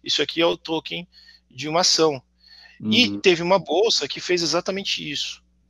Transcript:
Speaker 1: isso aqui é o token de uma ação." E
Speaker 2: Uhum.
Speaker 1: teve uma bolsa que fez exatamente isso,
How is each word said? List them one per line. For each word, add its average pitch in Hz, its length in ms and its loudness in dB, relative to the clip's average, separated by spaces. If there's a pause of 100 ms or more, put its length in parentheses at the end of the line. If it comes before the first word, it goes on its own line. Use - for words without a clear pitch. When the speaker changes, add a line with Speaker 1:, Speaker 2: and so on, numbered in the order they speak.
Speaker 1:
isso - 180 -2
aqui 156 200 -2
é 170 40 4
o 170 120 2
token 160 500 -8 (420)
de 131 200 -10
uma 160 120 2
ação." 160 400 2 (680)
E 120 160 6
Speaker 2:
Uhum. - 140 -4
Speaker 1:
teve 175 200 4
uma 180 160 2
bolsa 170 500 0
que - 120 -8
fez 175 240 -2
exatamente 175 680 -4
isso, - 320 -8 (280)